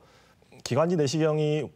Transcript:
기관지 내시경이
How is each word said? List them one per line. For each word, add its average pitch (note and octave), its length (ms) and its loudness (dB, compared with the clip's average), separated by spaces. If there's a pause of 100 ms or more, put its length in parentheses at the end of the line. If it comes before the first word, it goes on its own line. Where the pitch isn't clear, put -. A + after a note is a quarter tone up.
(640)
기관지 E3 320 0
내시경이 D3+ 800 0